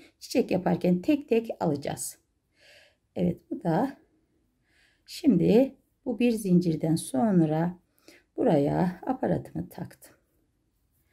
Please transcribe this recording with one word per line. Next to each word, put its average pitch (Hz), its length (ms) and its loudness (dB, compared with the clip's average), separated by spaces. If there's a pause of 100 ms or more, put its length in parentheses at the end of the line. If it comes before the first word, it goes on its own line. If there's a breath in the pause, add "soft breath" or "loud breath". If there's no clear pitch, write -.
(180 loud breath)
çiçek - 320 -2
yaparken 180 520 0
tek 294 260 0
tek 226 220 0 (100)
alacağız. - 580 -6 (1000 soft breath)
Evet 175 240 -2 (100)
bu 269 120 -10
da 196 340 -2 (1080)
şimdi 214 720 4 (280)
bu 240 140 -6
bir 240 120 2
zincirden 175 640 2
sonra 180 840 0 (580 soft breath)
buraya 160 680 0
aparatımı 180 640 -4
taktım. - 480 -18 (960)